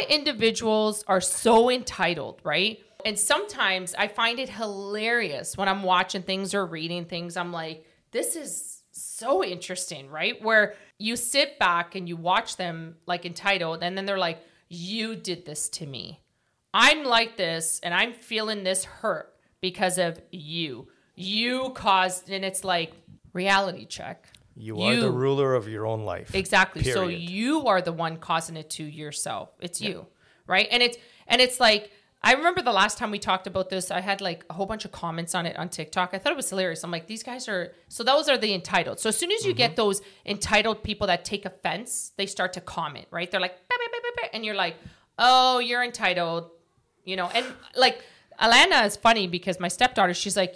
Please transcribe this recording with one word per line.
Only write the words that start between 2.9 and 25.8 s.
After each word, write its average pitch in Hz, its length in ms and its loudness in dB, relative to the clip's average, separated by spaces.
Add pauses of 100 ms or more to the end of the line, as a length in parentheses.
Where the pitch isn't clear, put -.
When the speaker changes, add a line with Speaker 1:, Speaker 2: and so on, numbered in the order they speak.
Speaker 1:
And 208 140 -4
sometimes 254 800 0
I 208 100 2
find 233 320 0
it 262 100 -6
hilarious 208 1080 -4
when 196 100 -2
I'm 196 160 0
watching 185 380 2
things 190 320 -4
or 202 120 0
reading 165 400 -6
things. 170 320 -10
I'm 175 140 -4
like, 160 340 -10 (260)
"This 311 240 -2
is - 560 -10
so - 520 -2
interesting," 175 680 -8
right? 185 320 -4
Where 214 320 4 (240)
you 226 160 -2
sit 277 440 0
back 175 360 2
and 180 120 -8
you 170 100 -8
watch 185 400 0
them, 165 400 -8 (100)
like, 175 180 -2
entitled, 170 580 -2
and 180 140 -4
then 196 80 -4
they're 196 140 -2
like, 170 200 -2 (300)
"You 214 460 -6
did 175 300 -8
this 151 240 -6
to - 180 -10
me. - 340 -12 (520)
I'm 285 300 6
like 233 340 2
this, 165 440 -2
and 170 120 -4
I'm 226 200 2
feeling 214 500 -4
this 185 220 0
hurt - 480 -6 (280)
because 185 360 0
of 170 240 -2 (100)
you. 147 560 -8 (280)
You 240 600 -2
caused," 185 540 2
and 190 160 -4
it's 185 180 -4
like, 170 300 0 (400)
reality 196 520 2
check. - 440 -12 (300)
Speaker 2:
You 110 220 -6
are 190 140 2
the 233 100 2
Speaker 1:
You 127 60 2
Speaker 2:
ruler 135 420 2
of 107 160 0
your 110 160 -6